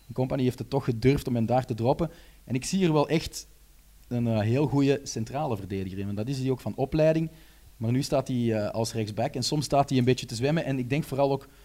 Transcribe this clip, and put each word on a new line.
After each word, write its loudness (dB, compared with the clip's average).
En -12
Company 0
heeft 0
het -8
toch 0
gedurfd 2
om 0
hem 2
daar 2
te -4
droppen. 0
En -6
ik -4
zie 0
er 4
wel 4
echt... -2
Een, -2
eh, 2
heel 2
goede 2
centrale -4
verdediger -6
in. -4
Want -6
dat -4
is -4
hij -2
ook 0
van -8
opleiding. 2
Maar -2
nu 2
staat 0
hij, 0
eh, -2
als -4
rechtsback. -4
En -2
soms 0
staat 2
hij 2
een 4
beetje 2
te -10
zwemmen. 0
En -2
ik -4
denk 0
vooral 0
ook, -4